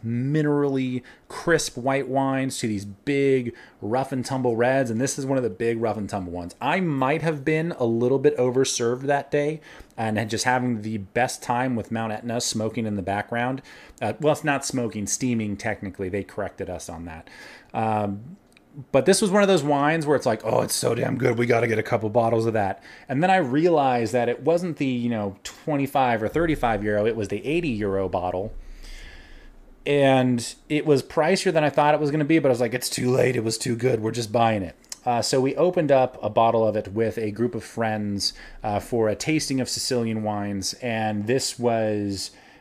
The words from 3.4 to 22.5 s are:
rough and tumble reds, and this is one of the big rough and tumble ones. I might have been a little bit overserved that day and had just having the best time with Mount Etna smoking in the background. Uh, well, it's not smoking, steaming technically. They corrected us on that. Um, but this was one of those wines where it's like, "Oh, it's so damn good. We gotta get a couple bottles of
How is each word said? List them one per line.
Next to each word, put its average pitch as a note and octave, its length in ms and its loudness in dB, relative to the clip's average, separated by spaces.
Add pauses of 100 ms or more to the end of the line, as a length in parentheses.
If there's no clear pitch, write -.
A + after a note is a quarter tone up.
rough B2 280 -2
and B2+ 140 -2
tumble B2 300 0
reds, B2+ 340 2
and A2 100 -2
this C3+ 200 -2
is C3+ 80 -4
one C3+ 100 0
of B2+ 60 0
the A2+ 80 0
big A#2 280 -2
rough A2+ 160 0
and G2+ 140 -6
tumble F#2 220 -6
ones. E2+ 280 -10
I D3 200 0
might D3 420 0
have D3 240 -2
been D#3+ 320 0
a B2 80 0
little A#2+ 320 2
bit D3 200 4
overserved B2+ 680 0
that C#3 260 -2
day D3+ 320 -2 (340)
and A2 220 -2
had G#2+ 140 -2
just A2 140 -2
having B2 360 0
the A2 160 -6
best A#2+ 460 -2
time B2+ 320 -2
with A2 160 -6
Mount A2+ 220 -4
Etna A#2 280 -4
smoking A2 460 -4
in G#2 80 -2
the G2 80 -4
background. A#2 580 -4 (400)
Uh, A2 180 -2
well, D3 140 2
it's D3 100 -10
not C#3+ 220 -2
smoking, A2 400 -4
steaming A2 500 -2
technically. G2 540 -6
They G2 140 -4
corrected F#2+ 440 -8
us F2 220 -10
on E2+ 160 -12
that. E2 240 -16 (460)
Um, A2 600 -2 (540)
but C3+ 140 4
this F#3+ 160 4
was G#3 100 2
one G3+ 100 4
of G3+ 60 6
those F3+ 160 4
wines D3 420 2
where D3 120 4
it's - 80 -2
like, A2+ 180 0
"Oh, A#2 160 2
it's A2+ 160 0
so B2 180 0
damn A#2+ 240 -2
good. A#2+ 200 2
We A#2+ 80 2
gotta A#2 200 4
get A2 140 0
a A2 40 0
couple A2 260 -2
bottles A2+ 360 2
of A#2 60 0